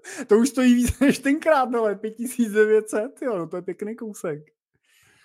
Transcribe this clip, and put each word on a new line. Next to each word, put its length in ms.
to 100
už 120
stojí 240
víc 260
než 200
tenkrát, 560
ale 200
pět 160
tisíc 400
devět 380
set, 320
jo, 160
no 100
to 80
je 60
pěkný 340
kousek. 440